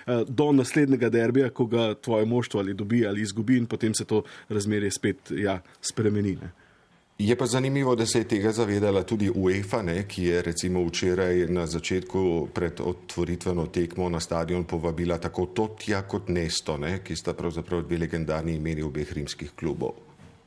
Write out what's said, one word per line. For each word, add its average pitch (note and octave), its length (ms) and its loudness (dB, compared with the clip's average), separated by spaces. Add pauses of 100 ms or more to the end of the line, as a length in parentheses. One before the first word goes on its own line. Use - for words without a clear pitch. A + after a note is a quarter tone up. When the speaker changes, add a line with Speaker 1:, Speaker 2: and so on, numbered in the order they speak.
Speaker 1:
eh, A#2 240 0
do D3 260 2
naslednjega C3+ 580 6
derbija, A#2+ 400 4
ko B2 160 0
ga A2+ 280 2
tvoje A2 300 2
moštvo A#2 360 0
ali G2 140 -2
dobi G#2+ 300 2
ali G2+ 160 -2
izgubi G#2+ 360 2
in A#2 100 2
potem A2 280 0
se G#2+ 100 -2
to G#2+ 180 2 (280)
razmerje G#2 400 0
spet, G2+ 260 -2 (120)
ja, F#2+ 320 0 (180)
spremeni, G#2 540 0
ne. F2 180 -8 (680)
Speaker 2:
Je G#2+ 180 4
pa C3 100 0
zanimivo, C3 480 2
da A2+ 120 2
se A#2 120 2
je A2 60 2
tega G#2+ 280 2
zavedala G2+ 500 2
tudi G#2 280 0
uefa, G2+ 500 0
ne, F2+ 240 -2
ki F#2 200 -4
je F2 180 2
recimo F2+ 400 -2
včeraj F2+ 640 2
na F2 180 0
začetku E2+ 840 -2
pred E2 320 -4
otvoritveno F2 840 -2
tekmo F2 420 -2
na E2+ 120 -2
stadion E2+ 440 -2
povabila E2+ 540 -2
tako E2+ 280 -4
Totija G#2+ 560 -2
kot G2+ 260 -6
Nesto, E2+ 480 -2
ne, E2 220 -4
ki E2+ 180 -8
sta - 160 -4
pravzaprav E2 500 -4
dve E2 160 -4
legendarni D#2+ 560 -2
imeni D#2 280 -4
obeh D2 300 -6
rimskih D2 400 -8
klubov. D2 400 -4 (540)